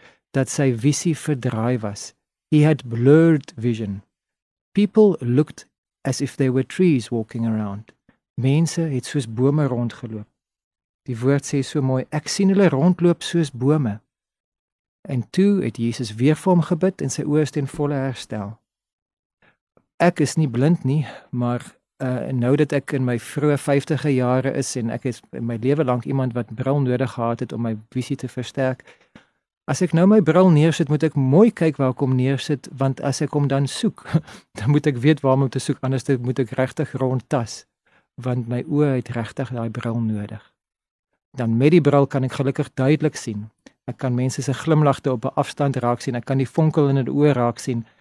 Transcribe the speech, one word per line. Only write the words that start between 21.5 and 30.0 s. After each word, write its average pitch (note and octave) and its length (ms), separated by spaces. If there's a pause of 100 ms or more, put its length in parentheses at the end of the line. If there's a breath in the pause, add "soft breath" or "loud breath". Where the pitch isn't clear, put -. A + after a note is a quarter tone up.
uh, B2+ 300
nou B2+ 240
dat D3 160
ek C#3+ 200
in C3+ 120
my B2 140
vroeë C#3+ 400
vyftiger C#3+ 520
jare B2+ 420
is - 240
en A#2 140
ek A#2 140
is B2 160 (100)
in A#2+ 160
my A#2 100
lewe C#3 280
lank B2 200
iemand C3+ 280
wat A#2 220
bril C3+ 260
nodig B2+ 320
gehad A#2 280
het A#2+ 120
om A2+ 100
my A2+ 140 (140)
visie C3 260
te C3 120
versterk, C3 560 (800 soft breath)
as - 180
ek F3+ 100
nou E3 140